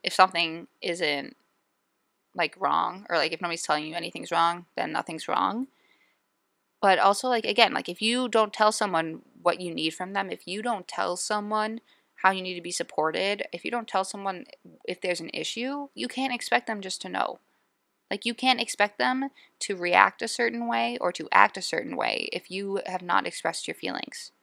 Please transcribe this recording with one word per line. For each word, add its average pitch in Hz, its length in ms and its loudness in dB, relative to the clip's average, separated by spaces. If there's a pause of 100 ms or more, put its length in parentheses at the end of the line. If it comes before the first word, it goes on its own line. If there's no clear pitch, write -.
if 185 100 -2
something 170 540 4 (140)
isn't, 156 560 -2 (960)
like, 160 240 -2
wrong, 170 520 2
or, 170 80 4
like, 156 140 2
if 160 80 -8
nobody's 170 220 -4
telling 151 240 0
you 160 80 -10
anything's 165 380 -8
wrong, 170 320 2 (100)
then 165 160 -2
nothing's - 380 -6
wrong. 220 400 0 (1120)
But 190 180 6
also, 202 300 4
like, 233 160 2
again, 208 300 6
like, - 140 -2
if 175 140 -6
you 240 260 2
don't 214 240 4
tell 214 200 6
someone 165 500 0 (180)
what 175 200 2
you 180 120 -6
need 160 180 -2
from 185 240 -8
them, 196 160 -2
if 180 180 -10
you 196 140 -6
don't 214 260 -4
tell 196 280 -2
someone 214 640 -2 (360)
how - 140 4
you 190 120 -2
need 185 120 -6
to 175 80 -8
be 175 100 -8
supported, 180 680 0 (100)
if 175 120 -12
you - 60 -2
don't 233 160 -4
tell 190 160 0
someone 190 440 -6 (400)
if 180 140 -6
there's 175 200 -2
an 170 140 -8
issue, 269 600 -6
you 233 140 -6
can't 262 260 -2
expect 240 320 -2
them 214 140 -4
just 190 220 -8
to 190 60 -10
know. - 300 -2 (720)
Like, 202 160 -6
you 233 80 -2
can't 254 260 2
expect 208 380 0
them 262 320 0 (300)
to 196 160 -4
react 180 460 4
a 233 60 -4
certain 233 380 -4
way 233 340 -2
or 180 120 -2
to - 200 -10
act 208 240 6
a 190 60 -8
certain - 340 -4
way - 360 -2
if - 180 -10
you 196 360 -4
have 185 160 -6
not 180 240 2
expressed - 400 -4
your - 80 -6
feelings. - 580 -8 (100)